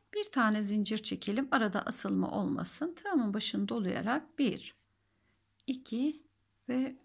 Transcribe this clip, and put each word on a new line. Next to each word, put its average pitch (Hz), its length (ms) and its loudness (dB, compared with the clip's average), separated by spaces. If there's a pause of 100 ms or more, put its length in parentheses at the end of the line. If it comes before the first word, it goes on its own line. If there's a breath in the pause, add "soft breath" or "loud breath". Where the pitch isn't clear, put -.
(140 loud breath)
Bir 415 100 0
tane 214 380 2
zincir 208 360 0
çekelim. 214 520 -2
Arada 220 320 2
asılma - 480 2
olmasın. - 640 0
Tığımın 254 400 0
başını 202 340 0
dolayarak 220 720 -2
bir, - 360 0 (920)
iki 254 600 -4 (420)
ve 262 360 0